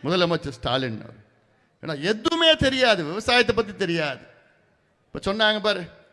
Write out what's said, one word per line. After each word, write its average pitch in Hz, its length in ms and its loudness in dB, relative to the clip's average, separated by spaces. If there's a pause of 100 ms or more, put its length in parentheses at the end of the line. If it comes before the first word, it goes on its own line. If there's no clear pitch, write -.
முதலமைச்சர் 165 520 0
ஸ்டாலின் 127 460 -2
அவர். - 160 -20 (600)
ஏன்னா 156 120 -8 (160)
எதுவுமே 320 400 2 (140)
தெரியாது, 254 360 4 (100)
விவசாயத்தை 240 480 2
பத்தி 208 240 -4
தெரியாது. 160 400 -2 (880)
இப்ப - 180 -10
சொன்னாங்க 214 400 2
பாரு 196 160 0 (300)